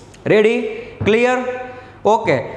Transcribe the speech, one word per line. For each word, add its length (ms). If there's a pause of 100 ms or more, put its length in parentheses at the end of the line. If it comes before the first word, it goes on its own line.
(260)
રેડી? 360 (440)
ક્લિયર? 320 (680)
ઓકે, 320 (200)